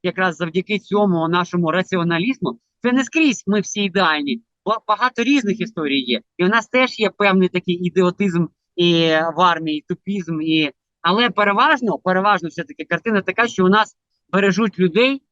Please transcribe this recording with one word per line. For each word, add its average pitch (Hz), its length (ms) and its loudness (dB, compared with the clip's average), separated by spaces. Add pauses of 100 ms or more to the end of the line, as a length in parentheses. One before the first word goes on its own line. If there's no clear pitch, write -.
якраз 180 340 -2
завдяки 180 420 -4
цьому 185 500 0
нашому 175 420 0
раціоналізму, 175 880 -2 (240)
це 240 100 0
не 262 120 2
скрізь 302 420 0
ми 202 140 2
всі 202 220 -6
ідеальні, 156 600 -2 (220)
ба-, 214 140 -2 (100)
багато 233 340 0
різних 240 380 0
історій 143 400 -2
є, 120 200 -4 (160)
і 175 80 0
у 185 40 2
нас 226 180 0
теж 254 340 -2
є 196 100 2
певний 190 380 2
такий 180 260 -2
ідіотизм 175 720 0 (300)
і 170 300 2 (300)
в 170 40 -2
армії, 160 480 0
тупізм, 175 520 -6
і, 156 300 0 (320)
але 208 280 2
переважно, 214 680 0
переважно 185 500 0
все-таки 156 360 -12
картина 196 380 -2
така, 226 260 -2
що 190 180 0
у - 20 4
нас 208 280 2 (360)
бережуть 196 460 0
людей 226 540 2